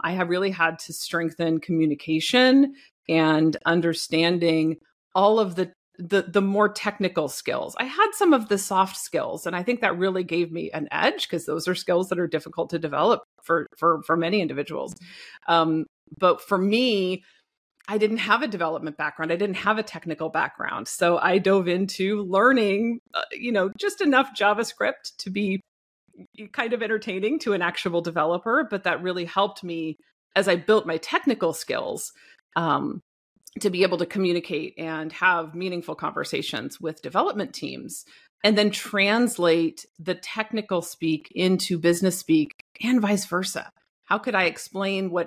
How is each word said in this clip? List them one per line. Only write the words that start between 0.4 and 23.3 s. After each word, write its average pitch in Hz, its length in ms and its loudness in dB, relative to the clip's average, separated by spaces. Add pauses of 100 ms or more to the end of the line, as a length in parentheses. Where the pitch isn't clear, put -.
had 165 340 0
to 165 60 -14
strengthen 165 680 -2
communication 165 1160 2 (340)
and 156 480 4 (100)
understanding 165 1120 2 (400)
all 208 240 6
of 185 160 0
the, 180 160 -2 (280)
the, 190 220 2
the 190 180 2
more 202 280 4
technical 190 600 -2
skills. - 480 -6
I - 80 -2
had 339 280 2
some 359 200 6
of 226 160 4
the 208 80 2
soft 190 400 0
skills, 151 520 -4
and 180 80 -4
I 180 80 -4
think 240 160 -2
that 185 180 2
really 185 240 0
gave 170 300 -2
me 160 180 -6
an 156 220 -6
edge 156 360 0
'cause 170 160 -4
those 156 220 -4
are 180 80 0
skills 185 360 0
that 180 100 -2
are 170 80 -2
difficult 160 420 -4
to 170 80 -2
develop 160 460 0 (180)
for, 165 240 0 (100)
for, 160 280 2
for 165 120 0
many 170 240 2
individuals. 147 540 -6 (540)
Um, 160 380 2 (300)
but 180 240 4
for - 160 -2
me, 196 680 2 (640)
I 208 100 -2
didn't 214 200 2
have 220 240 2
a 311 40 -2
development 160 500 -4
background. 160 360 -4
I 170 40 0
didn't 196 200 -2
have 214 220 0
a 214 40 -2
technical 160 460 -6
background. - 580 -4
So 175 320 2
I 185 200 4
dove 190 280 4
into 190 560 -2
learning, 214 800 2 (120)
uh, - 100 -4 (100)